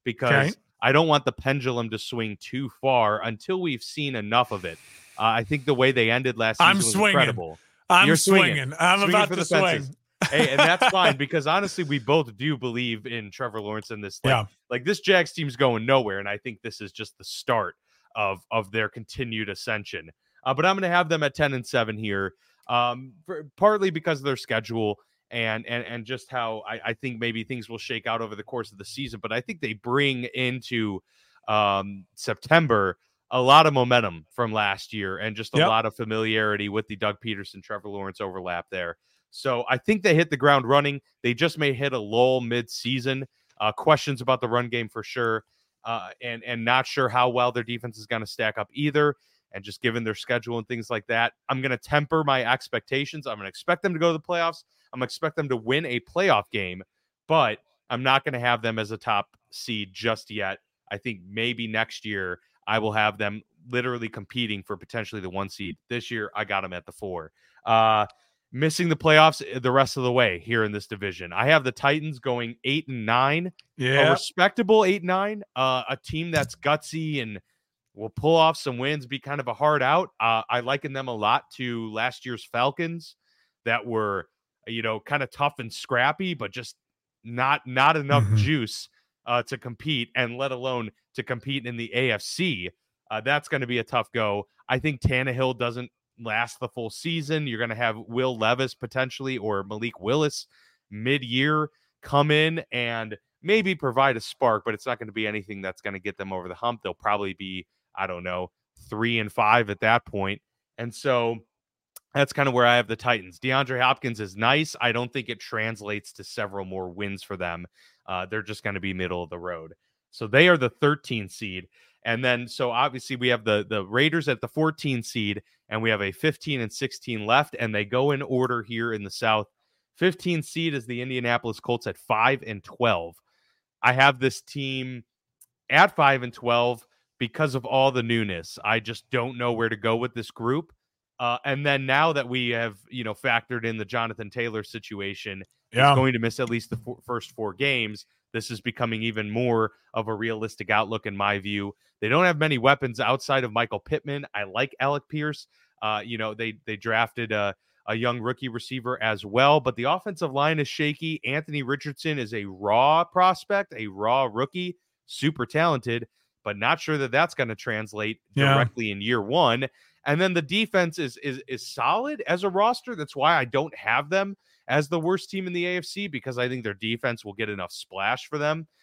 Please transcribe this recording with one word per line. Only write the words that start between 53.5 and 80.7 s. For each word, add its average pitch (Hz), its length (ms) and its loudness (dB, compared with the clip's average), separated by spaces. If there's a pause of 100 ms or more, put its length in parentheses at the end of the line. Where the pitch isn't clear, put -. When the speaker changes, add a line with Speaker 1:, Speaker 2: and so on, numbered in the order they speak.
Speaker 1:
them 190 100 2
to 165 60 -2
go 170 140 4
to 160 60 -2
the - 20 -12
playoffs. 165 420 -2 (300)
I'm 127 60 -10
gonna 127 60 -2
expect 156 320 -4
them 147 120 -2
to 127 80 0
win 131 300 0
a 123 140 -4
playoff 170 520 2
game, 92 300 -6 (460)
but 135 300 4 (300)
I'm 123 140 -4
not 135 220 4
gonna 131 160 -4
have 120 220 2
them 113 160 -2
as 107 120 -2
a 113 60 -8
top 104 400 -2 (160)
seed 104 400 -8
just 110 380 -4
yet. 101 280 -6 (320)
I 104 80 -8
think 107 300 -8
maybe 113 400 -4
next 110 360 -4
year 95 360 -6 (260)
I 110 120 2
will 107 140 0
have 107 260 2
them 104 240 -4 (260)
literally 123 400 -4
competing 107 540 -6
for 101 140 -10
potentially 107 440 -8
the 92 100 -8
one 95 180 -4
seed. 92 280 -10 (120)
This 120 220 -8
year, 110 240 -6
I 107 100 -2
got 98 200 -2
'em 92 80 -10
at 87 140 -10
the 92 60 -20
four. 87 400 -10 (320)
Uh, 110 420 6 (460)
missing 160 360 0
the 156 80 2
playoffs, 156 520 6
eh, 123 100 -6
the 127 120 0
rest 131 260 4
of 135 80 -2
the 123 80 2
way 113 280 4
here 113 220 0
in 104 100 0
this 104 140 -6
division. 92 460 -8
I 104 140 0
have 151 180 6
the 127 80 -2
Titans 147 480 0
going 120 440 -4
eight 143 220 -2
and 123 200 -6
nine. 139 460 2 (240)
Speaker 2:
Yeah. 139 320 4
Speaker 1:
A - 40 6
respectable 202 720 4
eight 190 180 2
and 175 60 -6
nine. 202 340 -2 (140)
Uh, 127 320 0
a 139 80 -4
team 160 340 -6
that's 139 240 0
gutsy 151 680 -2
and 107 180 -10 (540)
will 104 140 -10
pull 156 260 2
off 160 220 6
some 127 220 -6
wins, 139 280 -2
be 131 120 -8
kind 143 220 -8
of 123 80 -6
a 117 60 -2
hard 147 280 4
out. 156 280 4 (100)
Uh, 113 280 4
I 123 120 0
liken 135 320 -4